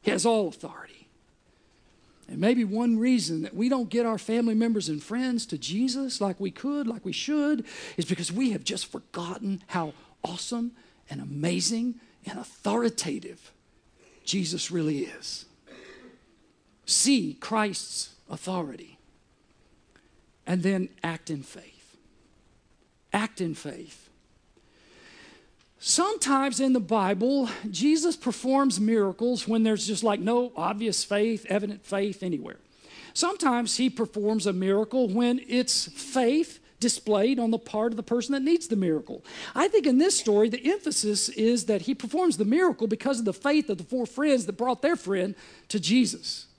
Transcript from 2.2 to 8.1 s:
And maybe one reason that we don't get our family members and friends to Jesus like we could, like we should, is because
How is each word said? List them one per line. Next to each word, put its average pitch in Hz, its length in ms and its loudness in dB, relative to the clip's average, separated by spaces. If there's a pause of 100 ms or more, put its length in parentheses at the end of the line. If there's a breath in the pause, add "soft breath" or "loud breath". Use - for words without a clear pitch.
And - 120 -10
maybe 233 240 2
one 220 340 0
reason 196 440 2
that - 120 -10
we 220 140 0
don't 247 220 0
get 233 160 0
our 226 100 -2
family 226 380 0
members 220 340 0
and 151 140 -4
friends 240 460 -4
to 156 100 -6
Jesus 247 600 -4
like 196 220 -2
we 190 100 -4
could, 285 360 -4
like 226 180 -8
we 190 80 -6
should, 294 540 -2 (320 loud breath)
is 175 80 -2
because 170 260 -4